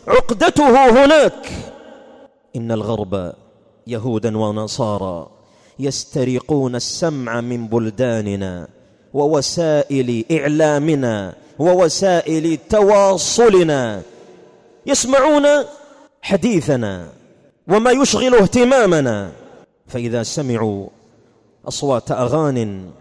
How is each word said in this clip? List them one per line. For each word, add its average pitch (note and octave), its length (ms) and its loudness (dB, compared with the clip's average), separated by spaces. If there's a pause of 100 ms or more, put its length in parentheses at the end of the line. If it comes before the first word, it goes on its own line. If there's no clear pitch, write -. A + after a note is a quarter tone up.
عقدته C4+ 1000 4
هناك. C#4+ 440 4 (1040)
إن A#2 160 -6
الغرب G2+ 600 -6 (540)
يهودا A2+ 500 -4
ونصارى G#2 920 -4 (520)
يسترقون C3 960 -4
السمع A#2+ 680 -6
من A#2+ 260 -6
بلداننا G#2 1000 -4 (460)
ووسائل C#3+ 1160 -2
إعلامنا C#3+ 1040 0 (240)
ووسائل E3 1000 0 (120)
تواصلنا، F#3+ 1300 2 (840)
يسمعون C#4 600 2 (760)
حديثنا C#3 840 -2 (600)
وما G#3+ 240 2
يشغل B3 440 2
اهتمامنا، F3+ 960 2 (560)
فإذا A#2+ 360 -4
سمعوا A2 640 -4 (800)
أصوات C3 440 -4
أغان A#2+ 800 -2 (120)